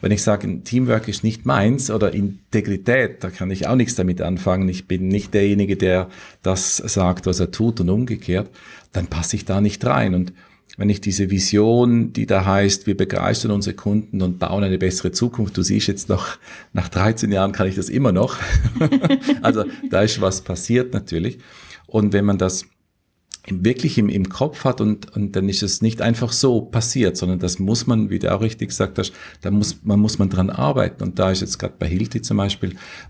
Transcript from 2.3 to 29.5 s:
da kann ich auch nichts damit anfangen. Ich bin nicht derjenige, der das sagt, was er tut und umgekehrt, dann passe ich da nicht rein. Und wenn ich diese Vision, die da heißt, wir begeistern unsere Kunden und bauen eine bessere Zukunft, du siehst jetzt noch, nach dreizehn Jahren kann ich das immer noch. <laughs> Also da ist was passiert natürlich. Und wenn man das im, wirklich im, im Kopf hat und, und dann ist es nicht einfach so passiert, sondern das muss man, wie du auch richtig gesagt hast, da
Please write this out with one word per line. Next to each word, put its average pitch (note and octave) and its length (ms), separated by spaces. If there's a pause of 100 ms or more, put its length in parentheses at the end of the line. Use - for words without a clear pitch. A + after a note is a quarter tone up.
da F#2 60
kann F#2 200
ich F#2+ 160
auch A#2+ 100
nichts A#2+ 180
damit F2+ 260
anfangen. F#2 480
Ich F2+ 180
bin F#2 220
nicht G2 260
derjenige, G2+ 420
der F#2 320 (340)
das - 340
sagt, F2+ 500
was F2+ 140
er F2 100
tut A#2 300
und F2 80
umgekehrt, A2 640 (420)
dann F2+ 140
passe E2 300
ich - 80
da G2 160
nicht G2+ 240
rein. A#2+ 300
Und F2+ 180 (460)
wenn G2+ 120
ich G2 100
diese G2 280
Vision, A2+ 840
die A2 120
da F#2+ 200
heißt, G2 420
wir G2 100
begeistern G2 540
unsere G2+ 240
Kunden G2+ 480
und F2+ 160
bauen F#2 240
eine F#2+ 160
bessere F#2 320
Zukunft, A#2 460
du F#2+ 60
siehst G2+ 260
jetzt G2+ 200
noch, - 300 (340)
nach - 160
dreizehn G#2+ 440
Jahren G2 180
kann G2+ 160
ich F#2+ 80
das G2 140
immer B2 240
noch. G2+ 260 (400)
<laughs> C4+ 640
Also A2 220 (260)
da F#2+ 120
ist A2 180
was F#2+ 220
passiert B2 520
natürlich. F2+ 440 (480)
Und G#2+ 260
wenn G2+ 120
man G2+ 140
das F#2 280 (840)
im, F#2 160
wirklich B2+ 340
im, G#2 100
im F#2+ 200
Kopf - 360
hat C3 160
und, G#2+ 360
und G#2 180
dann G2 140
ist G2 140
es F#2+ 180
nicht A2+ 220
einfach A#2 300
so A#2+ 280
passiert, A2+ 560
sondern F2+ 220
das F2+ 200
muss G#2 280
man, A2 240
wie F#2+ 80
du F#2 140
auch G2 80
richtig A2+ 280
gesagt - 300
hast, G2+ 140 (280)
da G2 100